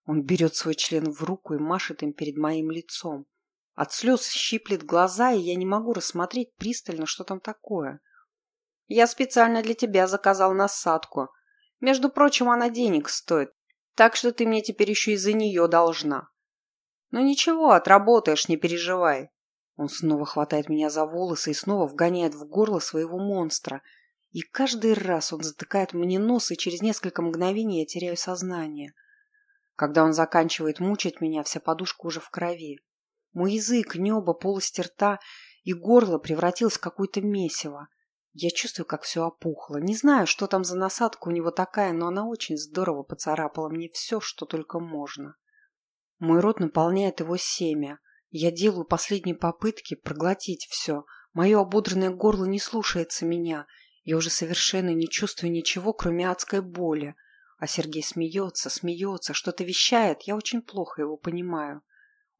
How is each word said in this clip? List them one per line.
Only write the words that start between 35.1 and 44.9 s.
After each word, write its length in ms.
и 100
горло 440
превратилось 580
в 40
какое-то 400
месиво. 680
Я 140
чувствую, 380
как 160
все 240
опухло. 500
Не 180
знаю, 300
что 220
там 160
за 120
насадка 520
у 40
него 200
такая, 420
но 140
она 180
очень 320
здорово 460
поцарапала 640
мне 240
все, 260
что 280
только 320
можно. 560